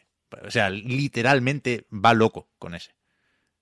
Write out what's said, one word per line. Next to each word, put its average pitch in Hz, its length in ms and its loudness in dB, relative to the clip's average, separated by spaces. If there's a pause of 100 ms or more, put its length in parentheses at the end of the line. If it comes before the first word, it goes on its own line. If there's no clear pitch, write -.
(460)
o 101 60 -14
sea, 107 180 0
literalmente 123 1200 -2
va 110 220 4
loco 110 340 2 (120)
con 87 160 -14
ese. - 180 -18 (680)